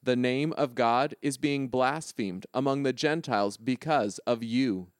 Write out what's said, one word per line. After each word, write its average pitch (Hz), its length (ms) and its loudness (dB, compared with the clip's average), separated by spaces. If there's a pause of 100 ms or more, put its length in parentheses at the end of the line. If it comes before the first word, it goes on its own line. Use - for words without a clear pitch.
"The 127 140 2
name 127 380 0
of 131 200 0
God 123 460 2
is 139 160 -2
being 139 320 0
blasphemed 127 840 -2
among 139 280 0
the 135 100 0
Gentiles 127 640 0
because 123 640 -2
of 117 220 0
you." 113 580 0